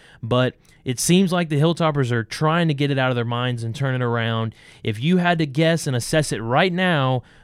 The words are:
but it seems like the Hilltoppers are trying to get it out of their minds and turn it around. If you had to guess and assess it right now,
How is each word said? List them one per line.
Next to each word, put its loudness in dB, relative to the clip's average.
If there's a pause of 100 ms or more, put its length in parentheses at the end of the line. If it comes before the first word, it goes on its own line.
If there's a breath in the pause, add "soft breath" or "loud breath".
(220 loud breath)
but 0 (300 soft breath)
it -4
seems 4
like -2
the 0
Hilltoppers 0
are 0
trying 0
to 0
get 0
it 0
out 0
of -2
their -2
minds -2
and -6
turn -2
it -2
around. -2 (280 loud breath)
If -4
you 2
had 2
to 2
guess 0
and -2
assess -2
it -4
right 0
now, 0 (220 soft breath)